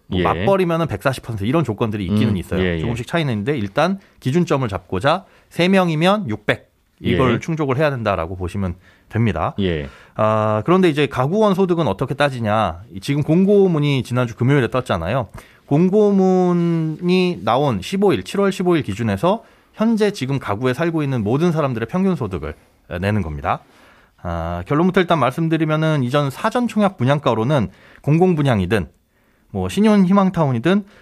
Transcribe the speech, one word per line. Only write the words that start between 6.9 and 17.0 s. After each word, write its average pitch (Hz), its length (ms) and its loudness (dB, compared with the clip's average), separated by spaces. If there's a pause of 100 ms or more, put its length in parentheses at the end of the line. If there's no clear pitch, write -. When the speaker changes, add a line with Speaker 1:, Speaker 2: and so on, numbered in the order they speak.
Speaker 1:
이걸 170 340 2
Speaker 2:
예. 113 40 -2
Speaker 1:
충족을 151 400 -2
해야 156 120 2
된다라고 95 460 -2
보시면 92 380 -4 (340)
됩니다. 107 520 0
Speaker 2:
예. 80 280 -2 (260)
Speaker 1:
아, 107 520 0
그런데 180 240 4
이제 143 160 0
가구원 185 480 0
소득은 170 320 0
어떻게 117 260 -4
따지냐? 110 680 -2 (100)
이 98 80 -14
지금 143 220 -2
공고문이 165 800 4
지난주 123 320 -2
금요일에 123 340 2
떴잖아요. 113 600 -2 (380)
공고문이 180 1800 2